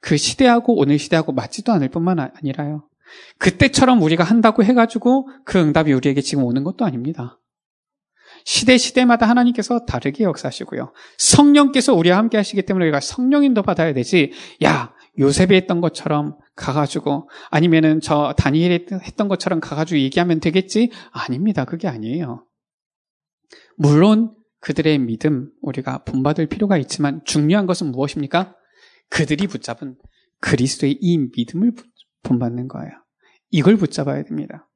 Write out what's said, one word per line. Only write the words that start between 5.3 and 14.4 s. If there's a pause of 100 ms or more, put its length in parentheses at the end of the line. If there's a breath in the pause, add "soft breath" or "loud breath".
그
응답이
우리에게
지금
오는
것도
아닙니다. (1040 soft breath)
시대
시대마다
하나님께서
다르게
역사하시고요. (260 loud breath)
성령께서
우리와
함께
하시기
때문에
우리가
성령
인도
받아야
되지, (320 loud breath)